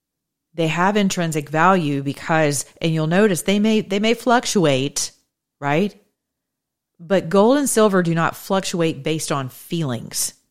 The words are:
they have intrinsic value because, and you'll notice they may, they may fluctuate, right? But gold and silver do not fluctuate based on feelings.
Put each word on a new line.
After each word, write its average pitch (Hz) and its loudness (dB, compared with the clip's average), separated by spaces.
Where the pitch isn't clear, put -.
they 160 -2
have 180 0
intrinsic 165 -2
value 156 2
because, 143 0
and 165 0
you'll 156 0
notice 185 2
they 202 0
may, 220 2
they 196 -4
may 220 2
fluctuate, 160 0
right? 156 -2
But 165 -2
gold 214 4
and 269 -2
silver 202 4
do 165 0
not 165 -2
fluctuate 170 -4
based 160 -4
on 135 -4
feelings. - -6